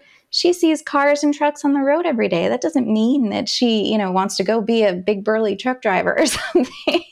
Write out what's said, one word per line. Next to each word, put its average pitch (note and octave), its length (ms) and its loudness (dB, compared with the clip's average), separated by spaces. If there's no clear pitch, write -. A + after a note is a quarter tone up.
she F4 220 2
sees D#4+ 300 0
cars C#4+ 400 2
and D4 100 2
trucks D4 320 -2
on C#4 80 2
the C#4+ 60 2
road D4 260 2
every A3+ 240 0
day. F#3+ 200 0
That B3 120 -2
doesn't C4+ 260 0
mean A3 440 2
that - 180 -4
she, A3 420 0
you A3 60 0
know, F#3+ 140 -2
wants F#3+ 260 -2
to G3 60 -2
go A3 180 0
be A3+ 220 2
a F#3+ 100 2
big G3 300 -2
burly A3 320 0
truck B3+ 260 -6
driver F#3 360 0
or E4 80 2
<laughs> - 20 0
something. - 720 -2